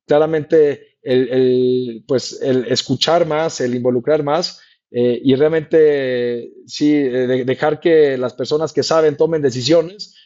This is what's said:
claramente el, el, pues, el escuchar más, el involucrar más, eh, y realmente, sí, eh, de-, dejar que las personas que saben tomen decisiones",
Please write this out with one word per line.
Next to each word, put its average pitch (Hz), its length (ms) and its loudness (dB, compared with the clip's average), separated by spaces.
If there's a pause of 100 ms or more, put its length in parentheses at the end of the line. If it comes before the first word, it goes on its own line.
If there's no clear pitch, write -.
claramente 151 960 0
el, 127 280 0
el, 127 760 0
pues, - 360 -4
el 127 240 0
escuchar 151 600 0
más, 156 360 -4
el 123 140 -4
involucrar 127 480 -2
más, 151 360 -4 (320)
eh, 120 320 0
y 131 120 2
realmente, 139 1160 0 (160)
sí, 151 260 0
eh, 127 340 0
de-, 127 180 0
dejar 151 340 -2
que 151 380 2
las 127 160 -4
personas 151 400 -4
que 139 100 0
saben 156 320 2
tomen 160 260 0
decisiones", 156 760 -2 (100)